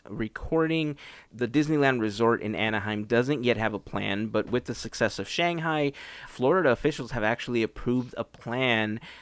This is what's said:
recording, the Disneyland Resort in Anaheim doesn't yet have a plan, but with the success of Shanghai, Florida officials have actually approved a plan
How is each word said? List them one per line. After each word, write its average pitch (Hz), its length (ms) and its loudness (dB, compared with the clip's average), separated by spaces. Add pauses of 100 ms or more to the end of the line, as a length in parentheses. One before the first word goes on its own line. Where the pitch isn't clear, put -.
recording, 156 920 -2 (360)
the 117 140 -2
Disneyland 143 540 4
Resort 110 400 2
in 107 120 -2
Anaheim 107 520 -2
doesn't 123 380 2
yet 117 140 2
have 110 160 0
a 101 60 -6
plan, 101 480 -4
but 107 240 -2
with 123 140 0
the 120 100 -6
success - 440 -2
of 98 80 -6
Shanghai, 160 680 0 (340)
Florida 147 420 4
officials - 420 0
have 117 120 -2
actually 117 400 0
approved 123 540 -2
a 117 60 -6
plan 113 760 0 (220)